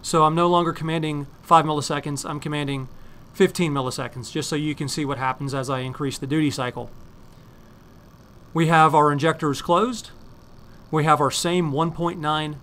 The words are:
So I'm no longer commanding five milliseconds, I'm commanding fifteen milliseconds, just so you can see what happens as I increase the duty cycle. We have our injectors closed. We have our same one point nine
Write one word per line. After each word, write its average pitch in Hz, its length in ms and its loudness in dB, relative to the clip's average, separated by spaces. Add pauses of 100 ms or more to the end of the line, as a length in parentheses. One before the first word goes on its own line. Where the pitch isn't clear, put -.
So 160 200 4
I'm 156 120 4
no 175 120 4
longer 175 260 2
commanding 156 520 -4 (160)
five 160 240 6
milliseconds, 147 640 -4
I'm 151 120 -6
commanding 139 480 -4 (460)
fifteen 180 400 2
milliseconds, 127 580 -6
just 156 180 -4
so 165 60 -2
you 151 180 -2
can 143 140 -6
see 147 180 -4
what 135 140 -4
happens 135 340 -4
as 135 160 -4
I 131 120 -2
increase 131 360 -6
the - 80 -8
duty 147 240 2
cycle. 120 400 -6 (1600)
We 165 140 2
have 160 280 6
our 147 160 6
injectors 147 500 0
closed. 214 500 0 (760)
We 151 140 2
have 151 160 6
our 139 120 2
same 170 420 0
one 160 180 0
point 170 280 -4
nine 151 440 -4